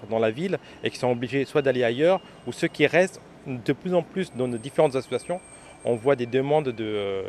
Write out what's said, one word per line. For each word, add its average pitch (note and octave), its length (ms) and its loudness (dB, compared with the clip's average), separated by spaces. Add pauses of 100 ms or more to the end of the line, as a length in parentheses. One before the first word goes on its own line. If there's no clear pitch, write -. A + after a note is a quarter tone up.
dans A2+ 100 0
la A2+ 120 4
ville E3 280 -4 (240)
et A#2 60 -2
qui - 80 -10
sont B2 140 0
obligés A#2+ 340 -2
soit D3+ 160 0
d'aller B2+ 220 2
ailleurs, D3 380 2 (260)
ou A#2+ 40 -6
ceux - 160 -2
qui - 200 2
restent, F3+ 320 2 (280)
de B2+ 260 -2
plus F#3 200 -4
en E3+ 100 2
plus - 320 -6
dans B2+ 120 -2
nos A#2+ 100 -4
différentes C#3 380 0
associations, C3 440 -4 (440)
on A#2+ 120 2
voit B2+ 200 2
des A#2+ 120 -2
demandes C#3 420 2
de, A2+ 140 -6
euh, G2+ 460 -4